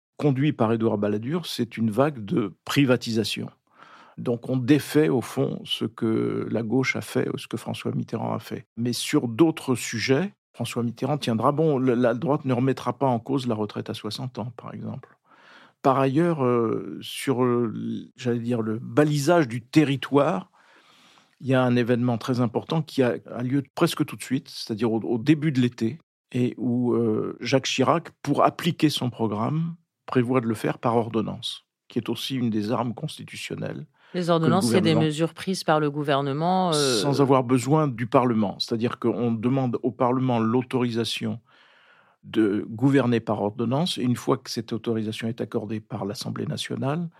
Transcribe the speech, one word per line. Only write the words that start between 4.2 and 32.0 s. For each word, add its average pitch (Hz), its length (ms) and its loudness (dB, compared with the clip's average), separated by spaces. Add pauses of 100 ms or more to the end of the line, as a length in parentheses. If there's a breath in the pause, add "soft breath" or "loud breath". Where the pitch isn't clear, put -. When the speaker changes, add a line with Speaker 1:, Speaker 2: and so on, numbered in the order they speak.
Speaker 1:
on 131 80 0
défait 147 520 4
au 131 120 2
fond - 440 -4
ce - 200 -4
que 113 680 -2
la 113 140 -2
gauche 127 320 0
a 110 40 -4
fait, - 320 -2
ou - 60 -6
ce - 80 -12
que - 100 -8
François 117 360 -6
Mitterrand 117 420 -4
a 110 60 -4
fait. - 260 -12 (100)
Mais 120 160 -2
sur 139 360 0
d'autres 131 480 2
sujets, 131 560 0 (220)
François 123 280 -4
Mitterrand 127 360 -2
tiendra 123 340 2
bon. 151 260 2
Le, 127 160 2
la 123 200 4
droite 131 300 0
ne 131 80 0
remettra 123 460 0
pas 139 80 2
en 120 140 2
cause 131 260 -2
la 117 80 0
retraite 107 360 -6
à 107 40 -6
soixante 113 460 -8
ans, 120 160 -8
par - 180 -14
exemple. 110 420 -12 (680 soft breath)
Par - 180 4
ailleurs, 147 440 2
euh, 113 560 0
sur, 127 440 -2
euh, 120 280 2 (440)
j'allais 120 240 -2
dire, 117 200 -2
le 110 200 -4
balisage 147 680 4
du 113 160 -6
territoire, 143 880 2 (880 soft breath)
il - 80 -10
y 131 80 2
a 131 80 4
un 123 140 4
événement 120 420 2
très 123 220 -2
important 123 420 0
qui - 220 0
a, 117 140 0 (120)
a 110 140 -8
lieu 135 180 0 (140)
presque 156 280 0
tout - 120 -8
de - 80 -16
suite, - 240 -4
c'est-à-dire 110 420 -2
au, 113 80 0
au 107 200 -2
début 147 340 2
de 127 80 0
l'été, 120 400 0 (320)
et 123 260 0
où, 123 360 0
euh, 110 440 0
Jacques 123 300 0
Chirac, 131 420 0 (120)
pour 139 200 2
appliquer 151 480 2
son 131 200 -2
programme, 131 640 -2 (300)
prévoit 127 340 2
de 117 80 -2
le 110 60 0
faire - 240 -2
par 117 180 0
ordonnance, 104 680 -2 (200)
qui - 140 -4